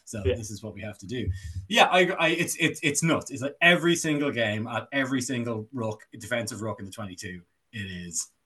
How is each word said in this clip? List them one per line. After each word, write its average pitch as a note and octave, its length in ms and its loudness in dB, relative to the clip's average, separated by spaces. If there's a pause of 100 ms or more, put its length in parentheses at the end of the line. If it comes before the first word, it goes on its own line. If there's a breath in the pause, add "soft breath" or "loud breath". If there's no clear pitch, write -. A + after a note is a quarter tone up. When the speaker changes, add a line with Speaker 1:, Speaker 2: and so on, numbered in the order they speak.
Speaker 1:
So A2 220 -8
Speaker 2:
Yeah. G2 100 2
Speaker 1:
this G#2+ 160 -8
is G2+ 100 -10
what G#2+ 120 -10
we G2 80 -12
have G#2 180 -10
to F#2+ 80 -14
do. A2 220 -4 (400 loud breath)
Yeah, G#3+ 160 8
I, F3+ 220 6 (120)
I, E3+ 100 4
it's, E3+ 280 0
it's, D#3 260 2
it's D3 200 2
nuts. D#3+ 280 2
It's C#3 100 -6
like C#3 200 -4
every E3+ 340 6
single D3 360 0
game G#2+ 360 0
at A2+ 240 -4
every C3+ 300 0
single A#2+ 500 -4
ruck, A2 300 -4 (180)
defensive A2+ 420 -4
ruck G#2+ 200 -4
in G2 40 -10
the F#2 60 -12
twenty-two, F#2 500 -10 (300)
it A#2 60 -12 (300)
is, - 200 -6 (180)